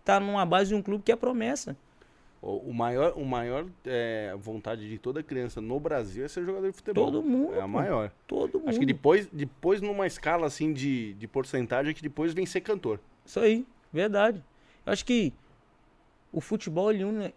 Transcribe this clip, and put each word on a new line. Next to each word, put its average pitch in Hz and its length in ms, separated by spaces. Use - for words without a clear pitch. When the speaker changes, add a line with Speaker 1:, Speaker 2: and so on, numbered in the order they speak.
Speaker 1:
tá 196 140
numa 202 260
base 185 240
de 214 60
um 202 60
clube 202 220
que - 80
é 233 40
promessa. 240 600
Speaker 2:
O, 101 160
o 123 40
maior, 123 420
o 156 100
maior, 127 400
é, 113 520
vontade 107 520
de 110 80
toda 139 260
criança 123 380
no 120 180
Brasil 131 460
é - 20
ser 175 180
jogador 190 240
de 196 60
futebol. 208 300
Speaker 1:
Todo 294 180
mundo, 285 320
Speaker 2:
É - 40
a - 20
Speaker 1:
pô. 95 80
Speaker 2:
maior. 120 420
Speaker 1:
Todo - 320
mundo. 311 100
Speaker 2:
Acho 233 100
que 262 60
depois, 165 460
depois 175 500
numa 202 240
escala 165 420
assim 151 260
de, 127 400
de 104 140
porcentagem, 135 640
é - 20
que - 80
depois 151 320
vem 185 120
ser 180 160
cantor. 156 380
Speaker 1:
Isso - 140
aí, 226 260
verdade. 202 520
Eu - 60
acho 202 140
que 220 280
o 165 80
futebol, 196 500
ele 196 140
une, 208 320